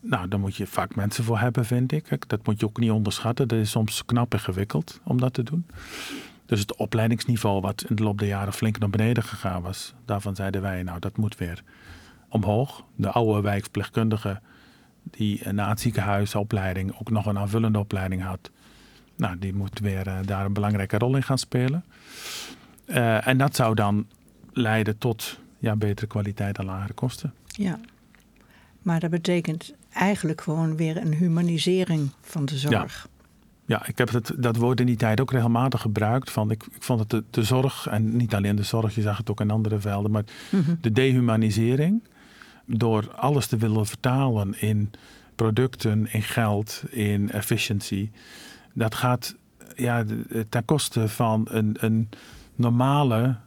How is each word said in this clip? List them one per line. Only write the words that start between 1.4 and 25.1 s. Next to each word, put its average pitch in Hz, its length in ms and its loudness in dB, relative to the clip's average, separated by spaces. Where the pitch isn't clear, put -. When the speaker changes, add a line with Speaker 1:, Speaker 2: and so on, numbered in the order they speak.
Speaker 1:
vind 123 280 0
ik. 156 100 -2
Kijk, - 260 -6
dat - 180 -2
moet 104 140 0
je 113 60 2
ook 107 120 -4
niet 117 120 4
onderschatten. 110 580 0
Dat 113 100 2
is 107 120 0
soms - 340 0
knap 120 300 2
ingewikkeld 101 680 -2
om 123 160 0
dat 127 140 0
te 127 80 -2
doen. 156 240 -2
Dus 104 140 2
het - 160 -4
opleidingsniveau 110 840 0
wat 101 280 -4
in 110 80 0
de 110 60 0
loop 104 160 0
der 104 100 0
jaren 98 240 -2
flink 107 260 0
naar 104 120 0
beneden 110 320 2
gegaan 92 400 -4
was, - 320 -10
daarvan 101 300 -4
zeiden 98 280 -2
wij, 92 200 -4
nou, 87 180 -6
dat 95 160 -6
moet 104 200 -2
weer 87 260 -6
omhoog. 107 560 0
De 101 140 0
oude 110 300 2
wijkverpleegkundige 101 1000 -2
die, - 420 -4
eh, 98 80 -6
na 101 160 -2
het 107 120 0
ziekenhuisopleiding 101 1200 -2
ook 101 100 -8
nog 104 160 0
een 101 120 0
aanvullende 107 400 2
opleiding 95 440 -2
had, 92 280 -8
nou, 90 220 -2
die 95 160 -4
moet 98 240 -4
weer, 98 280 -2
eh, 95 180 -4
daar 98 200 -2
een 98 80 0
belangrijke 104 460 0
rol 127 180 2
in 135 60 2
gaan 131 160 0
spelen. 131 460 0
Eh, 117 420 2
en 127 120 4
dat 139 180 2
zou 113 180 4
dan 104 320 2
leiden 110 460 2
tot, - 400 -4